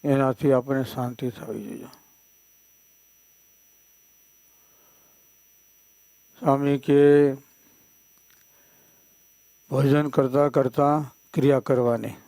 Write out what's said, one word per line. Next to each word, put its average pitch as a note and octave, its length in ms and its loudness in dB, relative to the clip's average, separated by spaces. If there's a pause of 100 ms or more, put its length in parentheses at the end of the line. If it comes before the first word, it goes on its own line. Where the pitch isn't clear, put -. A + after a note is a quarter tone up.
એનાથી C#3 480 0
આપણે C3 320 0
શાંતિ B2 460 -8
થવી A2 340 -12
જોઈએ." - 240 -16 (4000)
સ્વામી C#3+ 380 0
કે, C#3+ 560 4 (2500)
"ભજન C#3+ 360 2
કરતા C3+ 420 0
કરતા C#3+ 600 -2 (220)
ક્રિયા C#3 260 0
કરવાની. A#2+ 540 -2 (140)